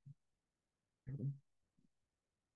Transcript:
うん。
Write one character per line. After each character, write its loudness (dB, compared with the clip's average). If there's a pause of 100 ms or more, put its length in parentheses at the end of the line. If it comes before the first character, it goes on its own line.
(1080)
う 0
ん。 2 (1200)